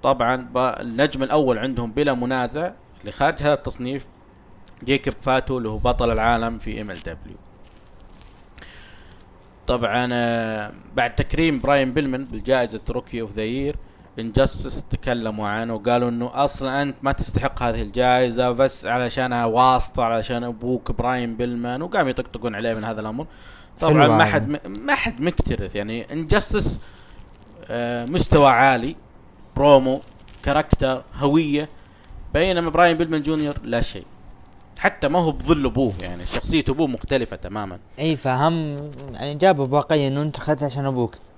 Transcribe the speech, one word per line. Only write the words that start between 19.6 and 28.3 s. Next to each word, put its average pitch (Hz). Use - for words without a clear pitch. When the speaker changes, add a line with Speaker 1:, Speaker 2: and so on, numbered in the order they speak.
Speaker 1:
علشان 117
ابوك 120
براين 120
بيلمان، 120
وقاموا 170
يطقطقون 120
عليه 113
من 107
هذا 107
الامر. 113
طبعًا 156
Speaker 2:
حلو 143
Speaker 1:
ما 113
Speaker 2:
هذا. -
Speaker 1:
حد 127
م-، 101
ما 285
حد 175
مكترث، 139
يعني 110
انجستس، 196
آه، 120
مستوى 147